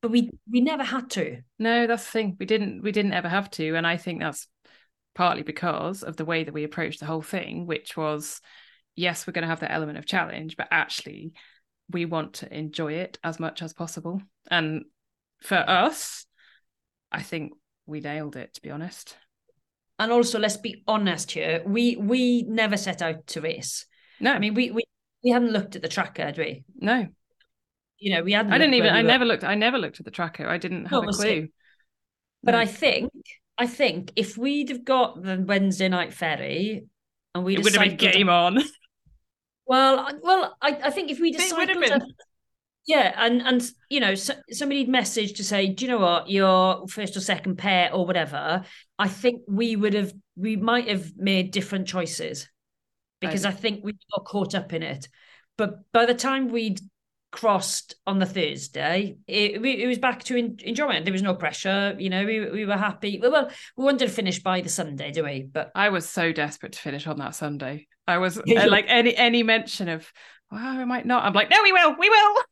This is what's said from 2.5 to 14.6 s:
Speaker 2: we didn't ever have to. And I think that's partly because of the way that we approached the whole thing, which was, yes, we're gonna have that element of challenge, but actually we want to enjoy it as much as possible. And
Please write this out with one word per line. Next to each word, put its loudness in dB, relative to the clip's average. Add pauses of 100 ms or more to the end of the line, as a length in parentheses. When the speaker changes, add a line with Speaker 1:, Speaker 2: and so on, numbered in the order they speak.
Speaker 2:
we -2
didn't 0
ever -2
have -2
to. -2
And 0
I 0
think -8
that's -8 (680)
partly 2
because -4
of -10
the -6
way -2
that -12
we -6
approached -6
the -10
whole -4
thing, -8
which -6
was, -6 (540)
yes, -4
we're -12
gonna -4
have -4
that -6
element -4
of -14
challenge, -6
but -8
actually -4 (580)
we -4
want -6
to -14
enjoy -6
it -10
as -6
much -8
as -12
possible. -10 (300)
And 0 (560)